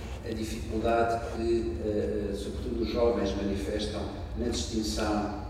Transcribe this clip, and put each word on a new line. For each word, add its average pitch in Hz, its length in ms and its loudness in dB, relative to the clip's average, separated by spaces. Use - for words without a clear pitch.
a 110 80 -4
dificuldade 113 880 2
que, 113 360 2
eh, 104 460 0
eh, 101 40 -2
sobretudo 107 480 -2
os 107 80 0
jovens 110 460 4
manifestam 101 680 -2
na 117 100 0
distinção, 107 1000 0